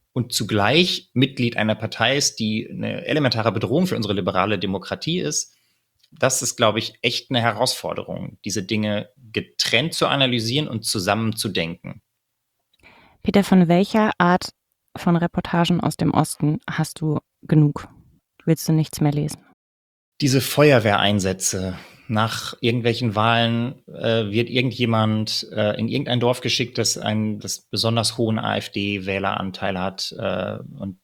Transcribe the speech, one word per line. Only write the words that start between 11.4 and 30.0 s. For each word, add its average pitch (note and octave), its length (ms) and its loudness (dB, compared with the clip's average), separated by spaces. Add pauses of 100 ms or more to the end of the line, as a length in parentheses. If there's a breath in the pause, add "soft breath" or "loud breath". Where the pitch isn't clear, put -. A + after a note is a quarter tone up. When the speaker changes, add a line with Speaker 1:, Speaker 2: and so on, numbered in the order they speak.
Speaker 1:
denken. F2+ 520 -6 (1200 soft breath)
Speaker 2:
Peter, G3+ 200 4
von F3+ 240 6
welcher G3+ 520 2
Art F3+ 320 2 (440)
von E3+ 220 2
Reportagen E3+ 640 2
aus - 160 -2
dem D#3+ 160 2
Osten D3+ 460 0 (100)
hast - 320 -4
du D#3 180 0 (220)
genug? D3+ 480 4 (560)
Willst D#3+ 240 0
du - 20 6
nichts D#3 300 2
mehr D3 100 2
lesen? D3 320 -4 (760)
Speaker 1:
Diese C3+ 180 4
Feuerwehreinsätze. G2+ 1400 2 (320 loud breath)
Nach A2 500 -2
irgendwelchen A#2 560 0
Wahlen, A#2 720 0
äh, A2+ 420 -2
wird A#2 200 0
irgendjemand, A2 1040 0
äh, G#2 260 0
in A2 80 -2
irgendein B2 320 -2
Dorf A#2+ 220 2
geschickt, - 360 -4
das A2+ 200 -2
einen, G#2+ 420 -2
das - 220 -10
besonders A2+ 560 -2
hohen A2 220 0
A-F-D-Wähleranteil G2 1400 -4
hat, F#2 400 -6